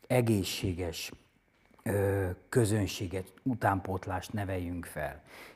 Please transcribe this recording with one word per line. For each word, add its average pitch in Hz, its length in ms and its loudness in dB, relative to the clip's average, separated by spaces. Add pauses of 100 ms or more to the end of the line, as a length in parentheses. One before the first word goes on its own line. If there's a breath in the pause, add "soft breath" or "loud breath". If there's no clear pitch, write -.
egészséges, 98 1040 2 (720)
ö, 98 460 2 (200)
közönséget, 98 840 2 (100)
utánpótlást 98 880 -2
neveljünk 90 520 -4
fel. 71 360 -6 (340 loud breath)